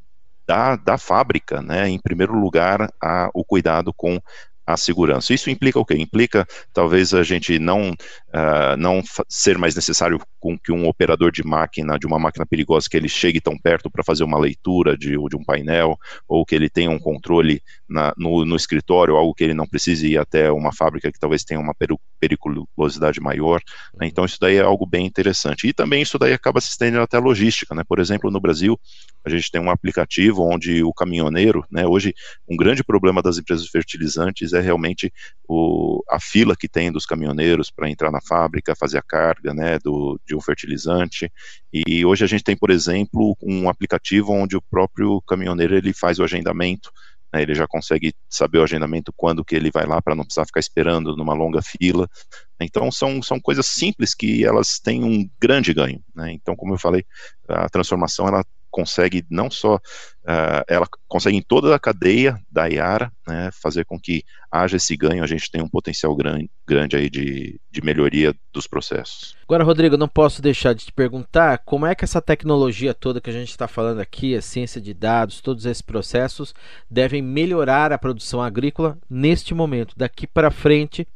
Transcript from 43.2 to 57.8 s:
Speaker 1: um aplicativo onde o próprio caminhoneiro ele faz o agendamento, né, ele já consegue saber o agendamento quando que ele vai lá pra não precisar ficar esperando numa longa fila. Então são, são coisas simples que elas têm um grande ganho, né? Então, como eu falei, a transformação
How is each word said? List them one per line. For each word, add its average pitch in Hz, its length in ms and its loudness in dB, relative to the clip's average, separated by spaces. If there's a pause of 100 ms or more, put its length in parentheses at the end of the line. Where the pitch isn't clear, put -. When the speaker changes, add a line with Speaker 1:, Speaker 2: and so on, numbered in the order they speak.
Speaker 1:
um 92 260 -2
aplicativo 98 640 0
onde 98 240 0
o 87 60 -2
próprio 95 600 0
caminhoneiro 92 540 0
ele 95 160 0
faz 87 280 0
o 90 40 4
agendamento, 87 680 -4 (400)
né, 78 100 2
ele 76 120 0
já 78 120 2
consegue 80 480 -2 (160)
saber 78 280 2
o 80 40 6
agendamento 78 540 -2
quando 82 280 0
que 82 120 -4
ele 78 160 0
vai 80 140 0
lá 80 140 0
pra 78 140 -2
não 78 100 -4
precisar 80 220 -4
ficar - 140 -2
esperando 80 560 -2
numa 76 180 -2
longa 80 280 0
fila. 90 460 0 (520)
Então 107 320 -2
são, 135 280 -2
são 131 200 -4
coisas 135 260 0
simples - 480 -2
que 113 300 0
elas 110 340 2
têm 120 240 -2
um 107 260 0 (120)
grande 117 340 4
ganho, 67 260 0 (140)
né? 82 180 -8
Então, 87 220 -6
como 95 200 -4
eu 92 40 -4
falei, 92 260 2 (440)
a 87 200 -2
transformação 90 600 0